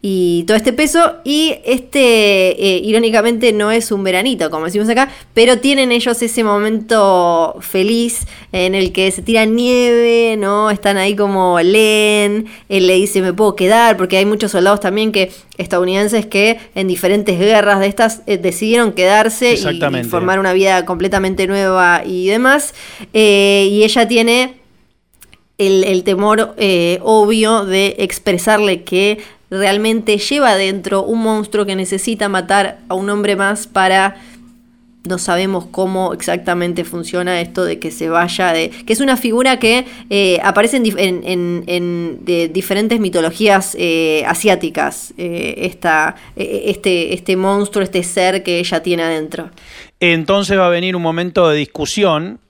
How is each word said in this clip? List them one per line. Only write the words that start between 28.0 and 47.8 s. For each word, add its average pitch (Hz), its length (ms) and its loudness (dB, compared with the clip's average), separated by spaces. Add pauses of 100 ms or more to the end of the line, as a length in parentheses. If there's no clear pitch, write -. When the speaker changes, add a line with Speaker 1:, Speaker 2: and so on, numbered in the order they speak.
Speaker 1:
que 202 360 -2 (320)
realmente 208 680 0
lleva 254 380 0
dentro 190 480 -2
un 226 180 -2
monstruo 214 440 -2
que 196 100 -6
necesita 196 520 -4
matar 196 520 -2 (100)
a 185 60 -4
un 190 140 -4
hombre 202 280 0
más 202 300 -2
para, 190 500 0 (920)
no 180 120 -4
sabemos 180 500 -2
cómo 185 440 -4
exactamente 175 720 -4
funciona 175 560 -6
esto 170 240 -6
de 170 160 -4
que 160 120 -10
se 165 180 -8
vaya 175 420 -2
de, 160 200 -2
que - 200 -8
es 220 80 0
una 269 180 2
figura 254 420 0
que, 240 260 0 (240)
eh, 190 340 2
aparece 208 340 2
en 247 60 0
dif-, 220 160 0
en, 180 240 -2
en, 175 440 -4
en 175 580 -6
de 170 240 -2
diferentes 202 500 -2
mitologías, 185 800 0
eh, 165 480 0
asiáticas, 156 880 -2
eh, 170 420 -8
esta, 156 560 -2 (200)
eh, 196 300 -6
este, 185 480 -2
este 185 240 -4
monstruo, 196 460 -2